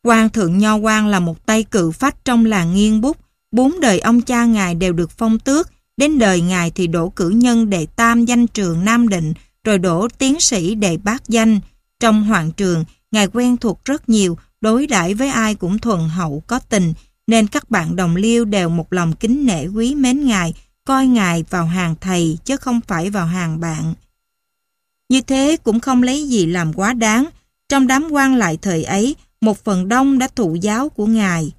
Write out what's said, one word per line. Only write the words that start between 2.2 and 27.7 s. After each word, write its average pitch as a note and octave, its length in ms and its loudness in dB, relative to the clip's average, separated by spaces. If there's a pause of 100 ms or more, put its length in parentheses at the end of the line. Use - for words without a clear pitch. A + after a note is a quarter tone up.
trong A#3 200 4
làng F3+ 300 0
nghiên G#3+ 260 2
bút. C#4+ 160 -2 (340)
Bốn C4+ 280 2
đời A3 200 2
ông A#3 220 2
cha A#3 240 0
ngài G3 300 0
đều F3+ 180 -2
được E3+ 180 -4
phong A3+ 280 -2
tước, D4 300 0 (280)
đến D4 220 2
đời F#3+ 220 2
ngài F3 300 -2
thì F3+ 160 -4
đỗ E3+ 220 -2
cử F3 200 -2
nhân A#3 400 2
đệ E3+ 160 -2 (100)
tam A#3 300 2
danh A#3+ 220 2
trường F3 380 -2
Nam A#3 220 2
Định, D#3+ 260 -2 (300)
rồi G#3+ 140 2
đỗ F3+ 300 0 (100)
tiến C4+ 220 0
sĩ G3 360 -2
đệ F#3+ 220 -2
bát A3 300 -6
danh. A3 320 2 (400)
Trong G#3+ 240 2
hoàng F3 280 0
trường, E3+ 340 -2 (260)
ngài G#3 160 2
quen B3 300 0
thuộc A3+ 280 -4
rất C#4 240 -4
nhiều, F#3+ 280 2 (240)
đối A#3 260 0
đãi F#3+ 260 0
với C4 160 -2
ai A3 260 -2
cũng F#3+ 240 -4
thuần E3+ 300 -2
hậu D#3+ 380 -6
có B3 120 -4
tình, F3+ 340 -2 (340)
nên A3 200 2
các - 220 -6
bạn E3+ 260 -2
đồng F3 200 0
liêu A3+ 300 2
đều G3 240 -2
một E3+ 240 -4
lòng E3+ 220 -2
kính C4+ 300 0
nể E3 220 0
quý A3+ 280 -2
mến C#4 300 0
ngài, F3+ 280 0 (320)
coi C4+ 220 2
ngài F#3 420 2
vào F3 160 -2
hàng E3+ 360 -2
thầy F3 440 -2
chứ C4+ 120 -2
không A#3+ 300 -2
phải F3 220 -4
vào G3 160 -4
hàng E3 340 -4
bạn. D#3+ 340 -6 (1160)
Như C4 120 2
thế C#4 420 0
cũng A3+ 160 0
không B3 240 2
lấy C#4 260 -2
gì G#3 160 2
làm E3 280 -2
quá G#3 200 -2
đáng. A3+ 320 2 (440)
Trong C4+ 180 2